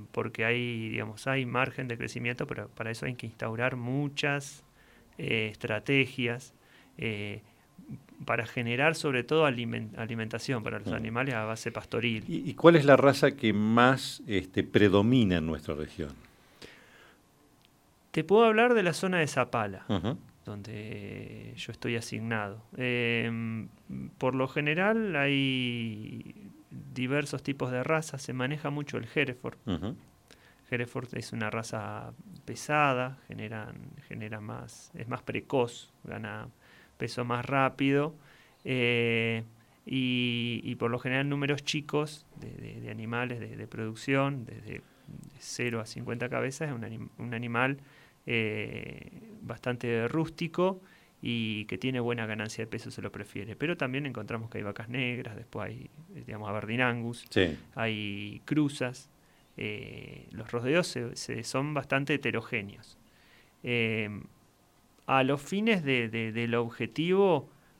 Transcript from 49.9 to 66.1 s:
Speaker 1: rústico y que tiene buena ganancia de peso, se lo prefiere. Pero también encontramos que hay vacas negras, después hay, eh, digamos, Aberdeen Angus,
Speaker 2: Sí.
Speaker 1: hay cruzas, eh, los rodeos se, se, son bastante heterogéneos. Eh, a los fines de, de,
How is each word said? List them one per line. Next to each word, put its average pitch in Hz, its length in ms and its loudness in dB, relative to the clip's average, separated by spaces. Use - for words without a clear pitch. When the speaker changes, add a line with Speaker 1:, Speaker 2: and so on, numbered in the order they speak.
Speaker 1:
rústico 170 720 0
y 110 460 -2
que 113 100 -6
tiene 127 240 -2
buena 120 260 -2
ganancia 110 380 -6
de 110 60 -8
peso, 113 200 -8
se 107 120 -12
lo 104 100 -8
prefiere. 101 420 -10
Pero 165 220 -2
también 139 300 -2
encontramos 113 420 -6
que 110 100 -10
hay 104 60 -6
vacas 104 240 -8
negras, 120 480 -4
después 107 320 -8
hay, 113 220 -12
eh, 123 100 -12
digamos, 104 220 -8
Aberdeen 107 320 -2
Angus, 120 480 0
Speaker 2:
Sí. 87 300 4
Speaker 1:
hay 104 720 -4
cruzas, 139 640 0
eh, - 720 -10
los 113 180 -12
rodeos 139 360 2
se, 120 300 -6
se, 113 280 -8
son 147 300 -2
bastante 139 400 0
heterogéneos. 113 840 -4
Eh, 113 460 0
a 131 160 6
los 139 200 2
fines 202 420 2
de, 123 240 2
de, 113 240 -2